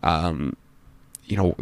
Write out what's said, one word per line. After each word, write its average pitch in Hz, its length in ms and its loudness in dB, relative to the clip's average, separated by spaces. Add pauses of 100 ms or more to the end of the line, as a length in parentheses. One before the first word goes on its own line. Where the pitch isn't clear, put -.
Um, 80 560 0 (680)
you 101 120 -2
know, 92 240 2